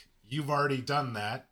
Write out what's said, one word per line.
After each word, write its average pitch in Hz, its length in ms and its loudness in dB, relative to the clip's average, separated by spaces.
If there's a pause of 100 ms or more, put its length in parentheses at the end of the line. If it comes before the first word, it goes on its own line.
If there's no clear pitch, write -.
(240)
You've 139 260 -4
already 139 320 2
done 139 320 -2
that 110 380 -4